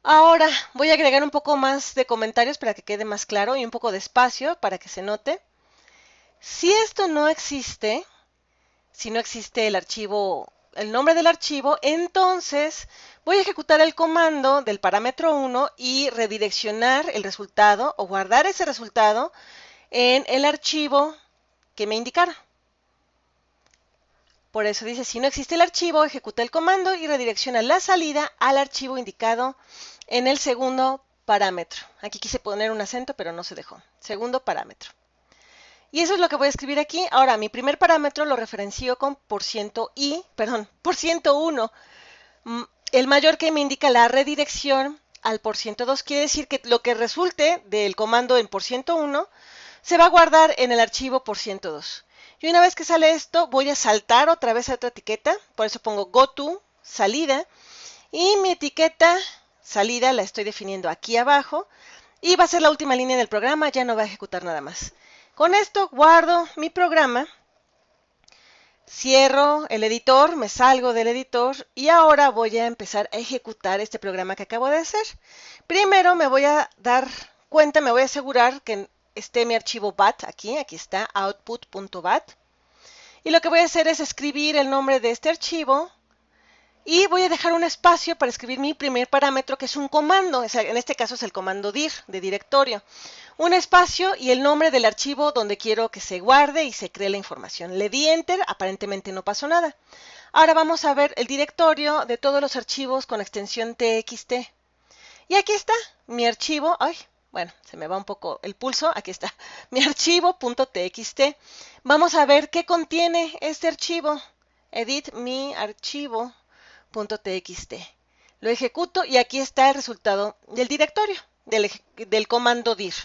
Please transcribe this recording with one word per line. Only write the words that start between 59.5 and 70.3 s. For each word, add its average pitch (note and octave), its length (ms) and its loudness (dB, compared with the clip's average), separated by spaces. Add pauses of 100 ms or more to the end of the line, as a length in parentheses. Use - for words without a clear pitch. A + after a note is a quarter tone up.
salida A#3+ 520 0
la A3 80 0
estoy G3+ 240 -6
definiendo G3 420 -8
aquí A3+ 300 -4
abajo, C#4+ 500 0 (540)
y F4 160 2
va F4 80 6
a - 20 -6
ser F4 140 0
la D#4 80 6
última C#4 260 0
línea B3+ 220 -2
del A#3 100 0
programa, C#4 400 0
ya C4 160 -2
no A#3 140 -2
va G#3+ 60 0
a - 20 0
ejecutar F#3+ 400 -12
nada D#3+ 160 -6
más. - 320 -14 (420)
Con E4+ 180 2
esto G4+ 380 0
guardo E4 640 6
mi D#4 140 -6
programa, D#4 580 2 (1600)
cierro C4+ 800 4
el G#3+ 160 -4
editor, C4 540 4